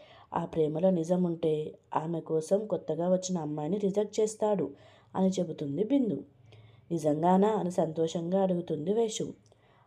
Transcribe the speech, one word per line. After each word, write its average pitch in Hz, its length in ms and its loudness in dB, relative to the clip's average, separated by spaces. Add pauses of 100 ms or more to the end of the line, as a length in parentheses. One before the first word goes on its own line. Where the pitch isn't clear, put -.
(340)
ఆ 170 120 -2
ప్రేమలో 160 440 0
నిజం 180 340 2
ఉంటే 160 500 -2 (220)
ఆమె 160 240 -2
కోసం 160 460 0
కొత్తగా 170 440 -2
వచ్చిన 185 280 0
అమ్మాయిని 151 400 -2
రిజెక్ట్ 208 420 0
చేస్తాడు 214 520 0 (440)
అని 190 120 2
చెబుతుంది 160 560 -2
బిందు. 226 400 0 (680)
నిజంగానా 170 560 4
అని 175 240 0
సంతోషంగా 165 720 0
అడుగుతుంది 175 520 0
వైషు. 214 400 -2 (540)